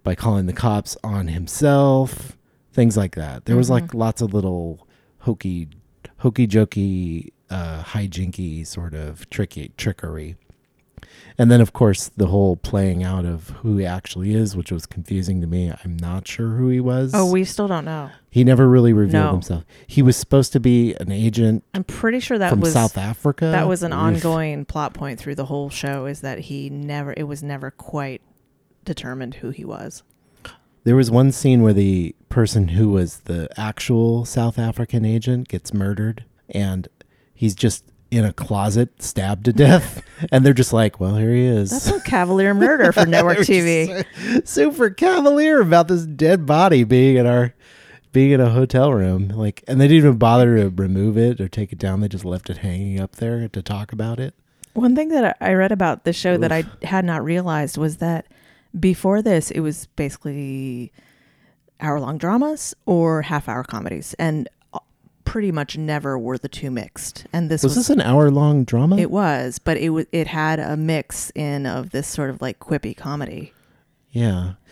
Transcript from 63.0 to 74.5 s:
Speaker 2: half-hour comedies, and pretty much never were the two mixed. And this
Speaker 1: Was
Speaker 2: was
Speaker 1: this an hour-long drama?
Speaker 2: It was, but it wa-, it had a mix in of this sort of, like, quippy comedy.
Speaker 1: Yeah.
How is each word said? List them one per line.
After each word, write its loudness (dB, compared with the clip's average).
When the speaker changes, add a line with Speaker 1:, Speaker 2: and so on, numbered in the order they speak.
Speaker 2:
half-hour -6
comedies, -10
and -4
pretty -2
much -6
never -4
were -6
the -10
two -10
mixed. -12
And -2
this 0
Speaker 1:
Was 2
Speaker 2:
was 0
Speaker 1:
this -2
an 4
hour-long 4
drama? 2
Speaker 2:
It 0
was, -2
but -2
it -2
wa-, -2
it -2
had -2
a -6
mix -4
in -6
of -6
this -6
sort -6
of, -12
like, -8
quippy -6
comedy. -12
Speaker 1:
Yeah. -2